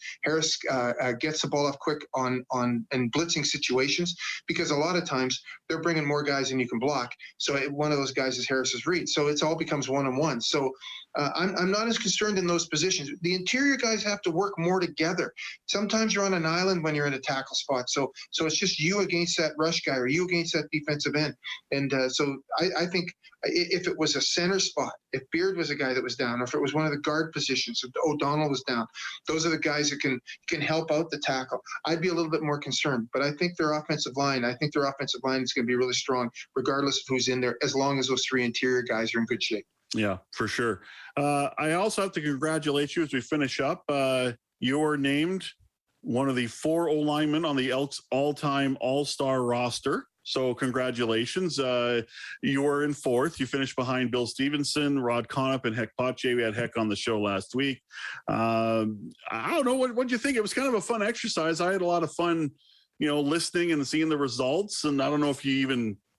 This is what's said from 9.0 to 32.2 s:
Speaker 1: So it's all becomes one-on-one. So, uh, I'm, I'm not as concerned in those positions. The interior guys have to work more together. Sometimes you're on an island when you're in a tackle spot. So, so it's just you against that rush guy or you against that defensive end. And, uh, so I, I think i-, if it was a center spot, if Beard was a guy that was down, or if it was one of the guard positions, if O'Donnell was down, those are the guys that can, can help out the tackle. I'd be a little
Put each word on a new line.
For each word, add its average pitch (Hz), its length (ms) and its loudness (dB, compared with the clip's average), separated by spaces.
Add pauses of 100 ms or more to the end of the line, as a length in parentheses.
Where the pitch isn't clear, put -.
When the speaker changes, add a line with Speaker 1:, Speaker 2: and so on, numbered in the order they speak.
Speaker 1:
So 147 200 2
it's 147 160 2
all 160 140 2
becomes 156 300 -2
one-on-one. 135 540 0
So, 139 300 0 (460)
uh, 143 180 0
I'm, 185 220 0
I'm 180 140 2
not 214 160 2
as 226 100 0
concerned 208 400 0
in 185 100 0
those 170 200 2
positions. 156 420 0 (120)
The 175 140 0
interior 262 420 2
guys 226 260 0
have 202 200 -2
to 180 80 0
work 196 260 0
more 180 240 2
together. 165 500 0 (360)
Sometimes 214 460 0
you're 196 120 2
on 190 80 2
an 170 120 0
island 175 380 2
when 156 100 0
you're 147 140 0
in 143 60 0
a 131 80 -4
tackle 135 340 -4
spot. 123 340 -2
So, 135 220 0 (200)
so - 140 0
it's 156 120 0
just 185 220 0
you 180 200 2
against 175 380 0
that 156 200 2
rush 165 260 0
guy 139 120 0
or 127 120 0
you 160 180 2
against 170 280 0
that 147 200 0
defensive 147 420 0
end. 151 180 2 (380)
And, 139 220 0
uh, 131 160 2
so 139 260 0 (240)
I, 170 80 2 (120)
I 170 80 2
think 175 200 -2 (380)
i-, - 40 0 (220)
if 180 160 -2
it - 100 -2
was 156 200 2
a 131 40 0
center 180 380 2
spot, 139 320 0 (220)
if 127 80 -4 (100)
Beard 185 240 2
was 165 140 -2
a 147 60 -2
guy 135 180 0
that 127 100 2
was 120 140 -4
down, 120 240 -2
or - 20 0
if 123 100 -4
it 147 80 0
was 135 120 0
one 156 120 2
of 151 60 2
the 143 80 -2
guard 156 320 0
positions, 127 540 -2
if 123 60 -12 (140)
O'Donnell 147 440 2
was 131 140 -2
down, 120 220 0 (400)
those 156 200 0
are 170 60 4
the 156 60 2
guys 147 340 2
that 139 100 -6
can, 131 180 0 (300)
can 160 100 -2
help 160 320 0
out 160 200 2
the 147 80 -4
tackle. 131 420 -2 (240)
I'd 160 160 0
be 180 80 2
a 170 40 0
little 165 180 0